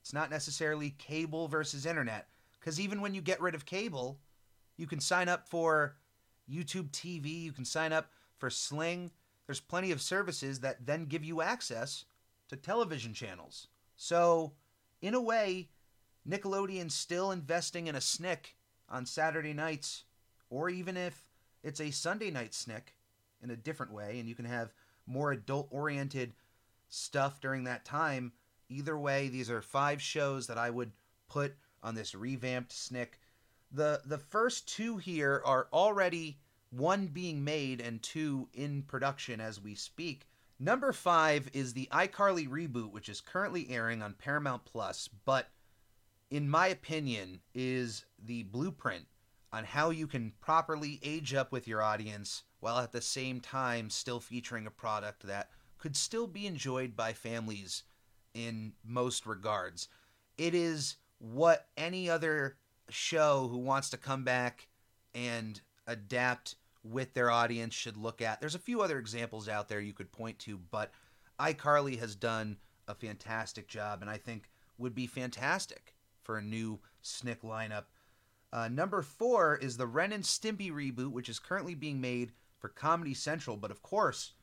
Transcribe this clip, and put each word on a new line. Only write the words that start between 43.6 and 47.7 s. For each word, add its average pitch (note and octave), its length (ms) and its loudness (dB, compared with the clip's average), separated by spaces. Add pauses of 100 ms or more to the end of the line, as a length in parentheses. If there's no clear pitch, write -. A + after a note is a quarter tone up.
airing A2+ 320 0
on G#2 120 -6
Paramount C#3+ 500 -2
Plus, - 460 -4 (160)
but C3+ 240 4 (800)
in C#3+ 200 2
my E3 180 8
opinion, B2 720 -2 (120)
is B2+ 520 0 (180)